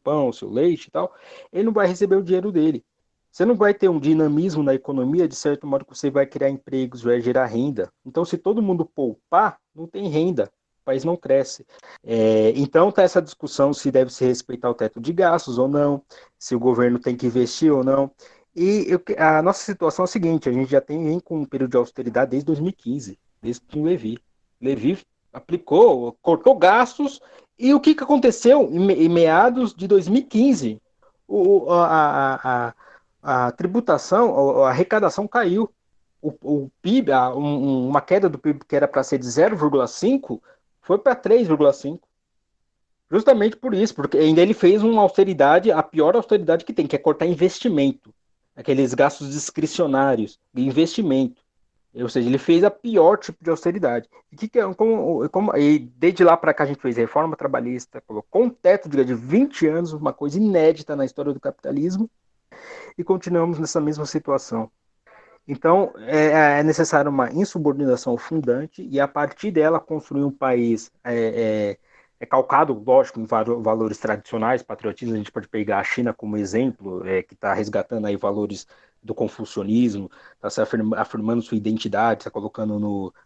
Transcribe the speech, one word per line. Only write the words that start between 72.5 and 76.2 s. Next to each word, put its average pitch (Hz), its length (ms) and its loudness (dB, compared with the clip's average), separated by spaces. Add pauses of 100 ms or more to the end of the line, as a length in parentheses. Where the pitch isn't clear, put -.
lógico, 127 340 2
em 110 60 -8
varo-, 117 360 -2
valores 110 360 -2
tradicionais, 110 640 -4
patriotismo. 110 500 -10
A 110 40 -4
gente 104 140 -10
pode 104 160 -12
pegar 104 320 -4
a 98 40 -4
China 120 300 -4
como 107 220 -10